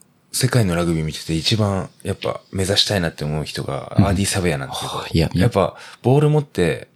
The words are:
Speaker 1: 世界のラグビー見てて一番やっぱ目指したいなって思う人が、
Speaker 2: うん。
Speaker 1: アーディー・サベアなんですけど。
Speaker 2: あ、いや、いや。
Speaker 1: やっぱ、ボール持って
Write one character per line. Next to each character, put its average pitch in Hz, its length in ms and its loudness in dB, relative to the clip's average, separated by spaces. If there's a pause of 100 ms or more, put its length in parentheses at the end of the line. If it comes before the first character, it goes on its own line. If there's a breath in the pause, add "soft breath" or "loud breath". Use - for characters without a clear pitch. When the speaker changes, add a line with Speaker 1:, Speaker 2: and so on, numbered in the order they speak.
(320)
Speaker 1:
世 131 160 0
界 120 160 4
の 87 100 2
ラ 85 100 2
グ 85 100 2
ビ 80 60 0
ー 78 40 -2
見 78 80 -4
て - 120 -10
て 82 100 -2
一 82 220 0
番 101 320 0 (140)
や 95 100 -4
っ - 40 -4
ぱ - 260 -4 (100)
目 95 120 0
指 90 140 2
し - 60 4
た 104 120 0
い 92 40 2
な 82 80 0
っ - 60 -6
て 76 100 -6
思 76 160 -2
う 71 40 -4
人 - 180 -8
が、 - 360 -6
Speaker 2:
う 104 40 4
ん。 - 40 6
Speaker 1:
ア 101 40 2
ー 95 40 2
デ 98 80 2
ィ - 20 2
ー・ - 40 -2
サ 98 120 -2
ベ 87 120 0
ア 71 60 -2
な 67 80 -8
ん - 20 -10
で - 60 -12
す - 60 -8
け - 60 -8
ど。 - 120 -8
Speaker 2:
あ、 - 140 -8
い 82 60 2
や、 78 140 2
い 87 60 -2
や。 90 40 4
Speaker 1:
や 120 60 4
っ - 20 0
ぱ、 92 260 0 (260 loud breath)
ボ 131 160 4
ー - 20 4
ル 151 80 4
持 151 120 4
っ 143 40 -4
て 82 520 -2